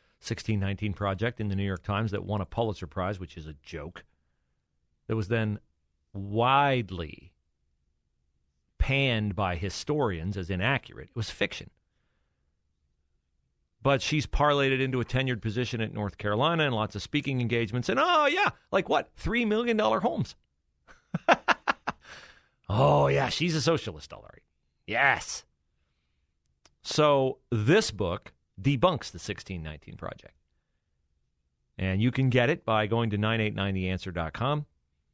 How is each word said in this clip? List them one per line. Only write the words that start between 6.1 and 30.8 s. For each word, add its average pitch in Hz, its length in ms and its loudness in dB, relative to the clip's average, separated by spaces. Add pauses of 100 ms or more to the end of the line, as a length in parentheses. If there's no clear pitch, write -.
widely 104 1160 0 (1500)
panned 117 580 2
by 92 200 0
historians 101 840 -2
as 92 140 -4
inaccurate. 107 580 -2
It - 60 -20
was 113 160 -4
fiction. - 400 -6 (2000)
But 135 220 2
she's 151 240 0
parlayed 143 460 4
it 131 80 0
into 127 200 0
a 113 40 -4
tenured 127 360 0
position 113 400 -2
at 110 100 -4
North 104 280 -6
Carolina 147 460 2
and 127 100 0
lots 107 180 -2
of 98 80 -6
speaking 139 400 -2
engagements. 117 480 -2
And, 240 100 2
oh, 311 280 4
yeah, 359 220 2 (220)
like 190 160 2
what? - 280 0
Three 233 280 -2
million 220 340 2
dollar 220 240 2
homes. 247 400 -2
<laughs> - 40 -20 (2250)
Oh, 143 400 4
yeah, 139 220 2
she's 170 260 0
a 156 60 0
socialist, 123 500 -2
all - 120 -16
right. - 180 -20 (460)
Yes. 123 580 0 (1400)
So 139 560 2 (140)
this 131 400 4
book 95 420 -4 (260)
debunks 139 520 2
the - 80 -12
sixteen 95 420 -8
nineteen 76 360 -14
Project. - 360 -12 (1400)